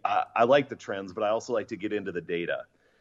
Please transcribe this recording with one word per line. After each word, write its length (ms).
I, 200
I 100
like 240
the 60
trends, 380
but 100
I 60
also 240
like 160
to 80
get 160
into 180
the 100
data. 440